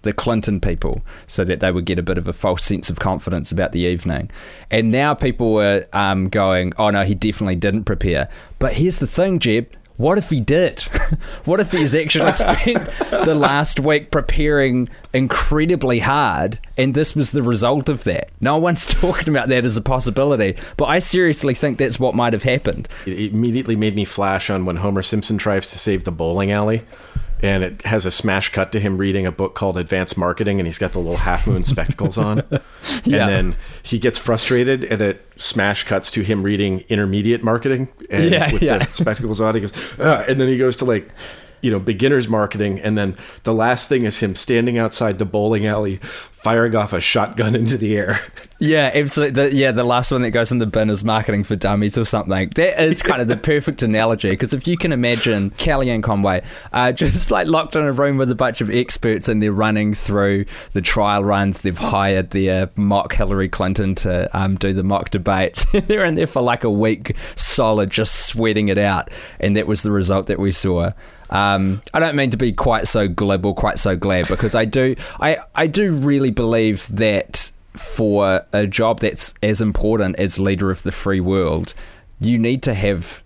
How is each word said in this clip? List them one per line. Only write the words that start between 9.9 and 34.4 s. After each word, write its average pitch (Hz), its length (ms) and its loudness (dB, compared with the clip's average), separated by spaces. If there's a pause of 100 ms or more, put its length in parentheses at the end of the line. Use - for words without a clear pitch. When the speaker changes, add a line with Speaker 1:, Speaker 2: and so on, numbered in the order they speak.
Speaker 1:
What 156 200 2
if - 120 -4
he 143 100 2
did? 147 540 0
<laughs> - 500 -2
What 180 160 2
if 196 140 0
he's 151 200 2
actually 156 380 2
Speaker 2:
<laughs> - 20 0
Speaker 1:
spent - 540 2 (380)
the 160 100 4
last 143 460 2
week 151 300 0
preparing 139 760 2 (260)
incredibly 135 840 2
hard 107 600 0 (180)
and 131 160 2
this 147 220 0
was 143 160 0
the 143 120 0
result 120 460 2
of 139 160 -2
that? - 240 -2 (100)
No 139 180 2
one's 170 280 2
<laughs> - 160 4
talking 180 260 0
about 131 220 0
that 127 160 2
as 113 100 0
a 113 60 0
possibility, 127 720 0 (220)
but 143 80 2
I 151 140 2
seriously 165 540 2
think 135 240 -2
that's 131 220 0
what 123 160 0
might 120 160 2
have 107 120 -2
happened. 127 440 -2 (180)
Speaker 2:
It 98 280 -4
immediately 117 420 0
made 107 200 0
me 104 100 0
flash 95 440 -2
on 95 140 0
when 90 140 -2
Homer 98 240 -2
Simpson 107 360 -2
tries 98 340 -2
to - 80 -10
save 95 260 -2
the 95 60 -4
bowling 85 400 -2
alley, 107 320 0 (580)
and 98 220 0
it 92 200 -8
has 104 220 0
a 92 60 -2
smash 98 400 -2
cut 95 220 -2
to 110 60 0
him 98 180 0
reading 98 280 0
a 90 60 0
book 95 240 -4
called 92 220 -2
Advanced 92 400 -2
Marketing, 98 420 0
and 85 80 -2
he's 82 100 -6
got 92 140 -2
the 92 80 -4
little 85 180 -2
half 90 300 2
moon 90 160 0
spectacles - 540 -2
on. 107 300 0
Speaker 1:
<laughs> - 40 -6 (520)
Speaker 2:
And - 100 -2
Speaker 1:
Yeah. 113 140 2
Speaker 2:
then 92 280 2 (280)
he - 160 -4
gets 120 180 0
frustrated, 123 680 0